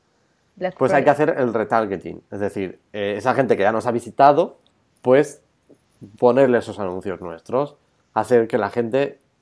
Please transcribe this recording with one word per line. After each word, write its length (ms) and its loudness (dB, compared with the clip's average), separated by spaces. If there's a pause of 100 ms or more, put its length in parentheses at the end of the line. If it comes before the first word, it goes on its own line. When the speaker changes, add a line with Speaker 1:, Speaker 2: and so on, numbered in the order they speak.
(560)
Speaker 1:
Black 220 -8
Speaker 2:
pues 160 0
hay 100 2
que 100 4
Speaker 1:
Friday. 220 0
Speaker 2:
hacer 80 -2
el 100 -2
retargeting, 680 -4 (100)
es 80 -12
decir, 400 -6 (140)
eh, 240 -4
esa 180 0
gente 200 2
que 80 0
ya 80 4
nos 140 -4
ha 60 0
visitado, 680 2 (440)
pues 400 2 (800)
ponerle 400 4
esos 200 -8
anuncios 420 -8
nuestros, 540 -6 (380)
hacer 340 2
que 100 -2
la 120 -2
gente 500 -4 (220)